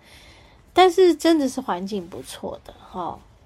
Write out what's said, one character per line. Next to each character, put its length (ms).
但 180
是 240
真 240
的 100
是 100
环 280
境 180
不 160
错 420
的， 80
哦， 280